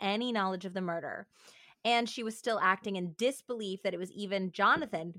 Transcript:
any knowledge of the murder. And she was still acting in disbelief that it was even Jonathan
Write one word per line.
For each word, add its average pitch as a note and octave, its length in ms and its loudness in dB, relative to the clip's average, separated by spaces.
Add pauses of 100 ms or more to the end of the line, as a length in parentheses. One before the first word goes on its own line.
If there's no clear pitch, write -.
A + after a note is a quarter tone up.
any A3 320 0
knowledge F#3+ 320 0
of F#3 100 -6
the F#3+ 60 -2
murder. E3+ 480 -4 (560)
And A#3 240 4
she A#3+ 160 -6
was A3 120 -4
still A3+ 240 0
acting F#3+ 360 2
in F3+ 200 -4
disbelief A3 640 -2
that F#3 120 0
it F3 60 -6
was F#3 100 -6
even F#3+ 400 -2
Jonathan G3+ 680 2